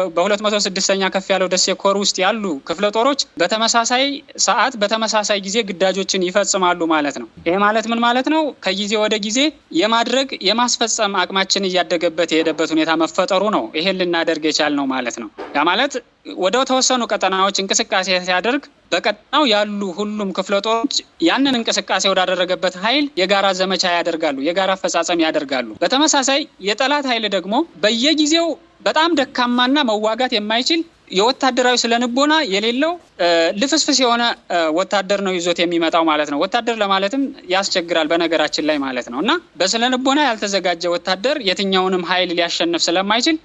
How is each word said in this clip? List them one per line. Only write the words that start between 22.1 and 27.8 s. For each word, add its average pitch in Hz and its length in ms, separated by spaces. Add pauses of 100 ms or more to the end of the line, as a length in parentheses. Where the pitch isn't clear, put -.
ኃይል 233 280 (120)
የጋራ 196 360
ዘመቻ 185 380
ያደርጋሉ፣ 165 520
የጋራ 180 300
አፈጻጸም 170 480
ያደርጋሉ። 143 480 (100)
በተመሳሳይ 269 600 (200)
የጠላት 262 460
ኃይል 233 200
ደግሞ 190 280 (260)